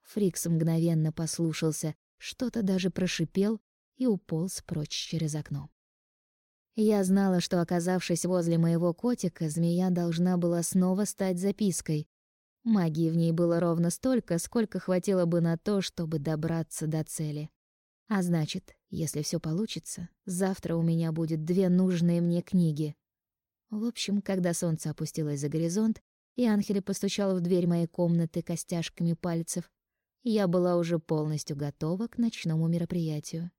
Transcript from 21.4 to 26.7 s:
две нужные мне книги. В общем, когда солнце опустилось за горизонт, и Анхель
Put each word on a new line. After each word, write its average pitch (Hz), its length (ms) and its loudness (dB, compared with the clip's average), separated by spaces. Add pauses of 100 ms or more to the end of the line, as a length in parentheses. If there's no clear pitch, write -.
две 180 260 2
нужные 175 520 4
мне 170 200 2
книги. 156 540 0 (760)
В 214 120 -4
общем, 202 380 -2
когда 185 320 0
солнце 160 380 -2
опустилось 151 480 -4
за 143 100 -2
горизонт, 175 520 0 (340)
и 247 100 2
Анхель 208 360 2